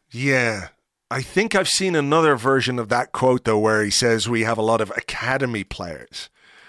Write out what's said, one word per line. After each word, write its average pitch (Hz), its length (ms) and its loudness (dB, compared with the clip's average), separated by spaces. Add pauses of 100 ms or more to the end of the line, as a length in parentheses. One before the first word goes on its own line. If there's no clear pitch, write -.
(100)
Yeah. 120 580 -2 (420)
I 127 120 -4
think 208 320 -2
I've 185 140 2
seen 185 260 0
another 151 420 4
version 123 420 0
of 113 120 -6
that 120 220 0
quote, 127 320 2
though, 110 140 2
where 107 260 4
he 101 60 -2
says 113 380 2
we 117 140 0
have 113 160 0
a 110 40 -2
lot 113 180 2
of 101 160 -4
academy 120 680 -4
players. - 640 -14 (400)